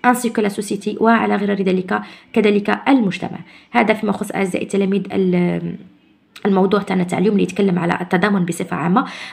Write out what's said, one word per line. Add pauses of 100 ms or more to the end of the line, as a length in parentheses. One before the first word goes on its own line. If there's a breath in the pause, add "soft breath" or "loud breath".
انسي
كو
لا
سوسيتي،
وعلى
غرار
ذلك (320 loud breath)
كذلك
المجتمع. (320 loud breath)
هذا
فيما
يخص،
أعزائي
التلاميذ،
ال-، (720)
الموضوع
تاعنا
تاع
اليوم
اللي
يتكلم
على
التضامن
بصفة
عامة. (280 loud breath)